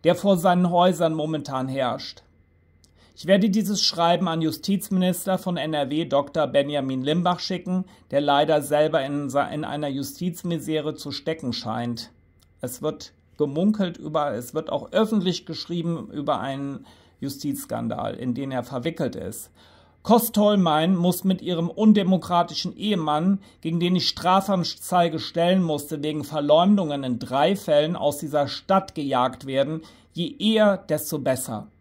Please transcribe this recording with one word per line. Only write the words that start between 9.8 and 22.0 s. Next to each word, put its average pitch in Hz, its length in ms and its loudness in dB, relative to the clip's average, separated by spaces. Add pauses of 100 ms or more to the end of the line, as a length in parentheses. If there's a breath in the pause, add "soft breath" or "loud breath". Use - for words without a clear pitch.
Justizmisere 151 1040 -4
zu 143 160 -12
stecken - 400 -6
scheint. 117 640 -8 (480)
Es 127 200 -10
wird 156 300 -8 (260)
gemunkelt 175 600 0
über, 151 340 -2
es 120 220 -8
wird 156 180 -4
auch 123 220 -6
öffentlich 196 520 0
geschrieben 170 680 -6
über 143 260 -2
einen 139 460 -8 (340 soft breath)
Justizskandal, 117 960 -6
in 123 220 -4
den 135 160 -6
er 127 100 -2
verwickelt 135 540 -4
ist. - 340 -12 (540 soft breath)
Kostolmein 196 920 4
muss 175 280 0
mit 190 180 0
ihrem 170 260 -2
undemokratischen 180 1120 2